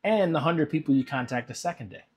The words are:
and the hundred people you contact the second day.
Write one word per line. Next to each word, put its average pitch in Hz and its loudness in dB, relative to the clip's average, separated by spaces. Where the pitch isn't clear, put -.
and 196 4
the 151 2
hundred 156 2
people 151 0
you 131 4
contact 123 -4
the 117 -14
second 151 -8
day. 92 -18